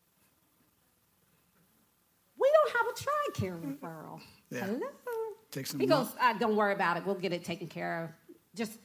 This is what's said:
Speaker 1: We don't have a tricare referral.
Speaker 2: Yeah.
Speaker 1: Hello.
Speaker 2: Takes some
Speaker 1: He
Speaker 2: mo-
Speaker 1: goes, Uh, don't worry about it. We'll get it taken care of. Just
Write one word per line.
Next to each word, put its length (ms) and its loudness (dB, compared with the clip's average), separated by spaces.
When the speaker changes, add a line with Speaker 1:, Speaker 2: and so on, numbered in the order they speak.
Speaker 1:
We 160 6
don't 240 6
have 100 4
a 60 -2
tricare 680 -2
referral. 420 -12
Speaker 2:
Yeah. 160 -6
Speaker 1:
Hello. 200 -4
Speaker 2:
Takes 200 -8
some 80 -6
Speaker 1:
He 80 2
Speaker 2:
mo- 160 4
Speaker 1:
goes, 160 -8
Uh, 140 4
don't 220 2
worry 180 4
about 240 2
it. 80 -6
We'll 100 0
get 180 -2
it 100 -4
taken 240 -8
care 360 -6
of. 320 -14
Just 320 -8